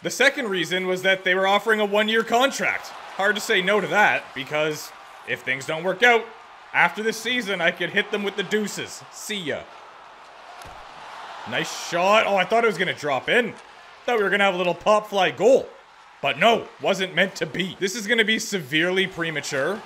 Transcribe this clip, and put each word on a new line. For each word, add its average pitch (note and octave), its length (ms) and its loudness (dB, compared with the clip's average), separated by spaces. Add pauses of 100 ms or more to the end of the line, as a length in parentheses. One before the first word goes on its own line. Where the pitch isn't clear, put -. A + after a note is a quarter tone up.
The E3+ 80 -4
second C4+ 380 2
reason F#3 380 -2
was F#3 140 0
that F#3+ 240 0
they F3+ 100 4
were F#3+ 120 2
offering G#3 340 2
a G#3+ 60 2
one-year G#3+ 360 2
contract. A3+ 640 0 (280)
Hard G3+ 200 2
to G#3 40 -6
say G3+ 220 2
no G3+ 180 2
to F3+ 60 -4
that, D3+ 380 2 (100)
because D3 580 -4 (340)
if A#2 140 -6
things C3 240 -4
don't D#3+ 180 -6
work F#3 200 0
out, A#3 200 6 (520)
after F3 280 4
this A3 140 -2
season, G#3 460 -2
I E3+ 80 4
could F3 180 -4
hit G3+ 220 0
them G3+ 120 -2
with G3+ 140 -6
the G3+ 60 -4
deuces. F#3 680 -4
See - 280 -10
ya. C3 220 -6 (1900)
Nice C3+ 400 -6
shot. G3 380 4
Oh, G3 100 0
I F#3 80 2
thought A3+ 200 2
it - 20 4
was G3+ 100 0
gonna E3+ 160 -2
drop C#3 380 -2
in. A3 240 2 (500)
Thought A#3+ 140 0
we G#3 60 2
were F#3+ 40 0
gonna G3+ 160 2
have F#3+ 120 2
a - 20 -4
little F3+ 160 0
pop G#3+ 320 2
fly F#3 240 2
goal. G3+ 360 4 (540)
But C3+ 180 0
no, G#3+ 300 4 (140)
wasn't F3 320 0
meant F#3 220 2
to F3+ 100 -2
be. E3+ 340 -6
This A#3+ 160 -2
is G#3 100 -8
gonna A3+ 200 2
be A3 120 0
severely F3+ 680 0
premature. E3 800 -4